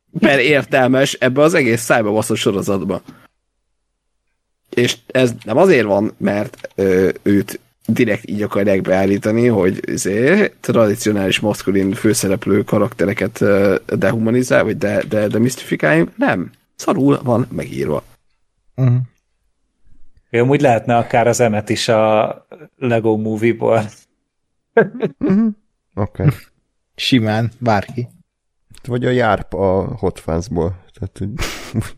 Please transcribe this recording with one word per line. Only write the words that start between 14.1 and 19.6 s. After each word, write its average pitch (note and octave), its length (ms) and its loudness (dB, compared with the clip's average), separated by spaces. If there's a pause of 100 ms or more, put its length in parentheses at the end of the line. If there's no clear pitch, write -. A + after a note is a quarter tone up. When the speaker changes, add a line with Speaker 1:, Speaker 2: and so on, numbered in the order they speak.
Speaker 1:
vagy G2+ 140 -2
de-, G2+ 320 -2
de-, G#2+ 180 0
demisztifikáljunk. C3 920 -2
Nem. C#3+ 340 -2 (240)
Szarul C#3+ 480 0
van A#2+ 280 0
megírva. C#2 520 -6 (720)
Speaker 2:
Mhm. B2+ 200 2 (1300)